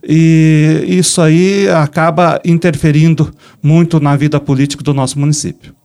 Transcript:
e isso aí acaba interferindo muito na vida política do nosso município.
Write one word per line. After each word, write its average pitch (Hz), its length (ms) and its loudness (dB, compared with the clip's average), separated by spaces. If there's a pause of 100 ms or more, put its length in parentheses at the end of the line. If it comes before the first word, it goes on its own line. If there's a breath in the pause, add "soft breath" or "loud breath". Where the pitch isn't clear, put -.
e 156 840 2
isso 180 320 0
aí 185 480 2
acaba 165 760 0
interferindo 160 880 0 (320 loud breath)
muito 165 340 2
na 143 200 0
vida 147 240 -2
política 139 420 -4
do 147 100 -2
nosso 135 240 -4
município. 143 560 -6 (120)